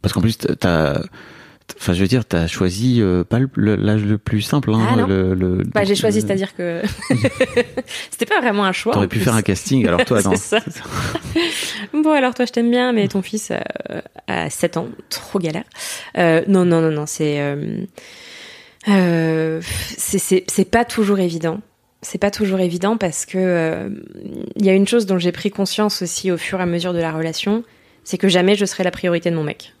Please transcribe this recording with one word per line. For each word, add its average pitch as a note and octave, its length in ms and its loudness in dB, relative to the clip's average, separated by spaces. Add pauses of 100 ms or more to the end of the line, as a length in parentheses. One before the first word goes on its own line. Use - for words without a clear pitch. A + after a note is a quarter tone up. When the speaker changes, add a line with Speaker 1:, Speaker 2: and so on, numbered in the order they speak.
Speaker 1:
Parce - 100 0
qu'en G2+ 80 0
plus, A2 180 2
t-, - 160 0
t'as, D#2+ 460 2
t-, - 760 -18
enfin, - 140 -2
je F2+ 80 2
veux G2 60 4
dire, A#2 180 2
t'as E2 220 0
choisi, G#2+ 540 0
euh, F2+ 240 2
pas A#2 160 0
le, C3+ 160 0
le, G#2 180 4
l'âge G#2 300 2
le G#2+ 140 2
plus G#2+ 220 -2
simple, B2+ 320 0
hein, A2 160 2
Speaker 2:
Ah A#2+ 60 4
non. G2+ 120 2
Speaker 1:
le, F#2+ 280 2
le, F#2 300 2
Speaker 2:
Bah, - 160 -2
Speaker 1:
donc, F#3+ 80 0
Speaker 2:
j'ai G3+ 80 4
choisi, G#3+ 220 2
Speaker 1:
euh, G#3+ 60 2
Speaker 2:
c'est-à-dire G3 300 -2
que F3 280 -6 (600)
<laughs> - 680 -4
c'était A3+ 140 -2
pas G4+ 140 2
vraiment G#3 240 2
un F#3+ 80 2
choix, - 200 -2
Speaker 1:
t'aurais G2+ 140 2
Speaker 2:
en - 20 -4
Speaker 1:
pu - 80 -4
Speaker 2:
plus. G2+ 80 0
Speaker 1:
faire A#2 100 4
un A2 80 4
casting, G#2+ 460 0
alors F2 160 4
toi, A2 160 2
Speaker 2:
<laughs> - 20 0
C'est G2 60 2
Speaker 1:
non. F#2+ 80 4
Speaker 2:
ça. G#3 240 0
Speaker 1:
C'est - 140 -12
ça. - 100 -16 (1080)
Speaker 2:
Bon, D#4 200 2
alors B3+ 220 2
toi, B3 100 0
je - 80 -6
t'aime A#3 180 2
bien, B3 220 2
mais G3+ 160 2
ton G3 140 0
fils, - 280 -6
euh, - 500 -8 (280)
a E3+ 200 -4
sept - 280 -2
ans, E3 100 -4 (220)
trop - 320 -6
galère. E3 240 -6 (540)
Euh, E3+ 280 4
non, F#3+ 180 6
non, E3 180 4
non, D#3+ 100 2
non, D3+ 140 -4
c'est, D3 340 -2
euh, C#3+ 400 -4 (1080)
euh, E3 720 2 (360)
c'est, - 220 -2
c'est, F#3 280 2
c'est - 240 0
pas A#3 140 4
toujours G3+ 340 2
évident. E3+ 420 -2 (420)
C'est - 160 -8
pas G3+ 120 2
toujours F#3+ 300 0
évident F#3 360 0
parce F3+ 300 -4
que, F#3 120 -4
euh, E3+ 500 0 (680)
il G#3 100 0
y F#3+ 40 6
a F#3+ 60 6
une G3 120 6
chose A#3 200 2
dont F#3 120 0
j'ai F3 140 0
pris G3 180 -4
conscience G3+ 520 -2
aussi F#3 280 -4
au F3 60 2
fur F#3 240 -6
et - 20 0
à F3+ 40 0
mesure F3 260 -2
de E3+ 80 0
la E3 100 -2
relation, D#3+ 540 -2 (400)
c'est - 140 -6
que G3 100 2
jamais F3+ 260 6
je G3+ 120 0
serai - 180 -4
la F3 80 0
priorité E3+ 400 -2
de - 20 -2
mon D#3 80 -2
mec. - 380 -8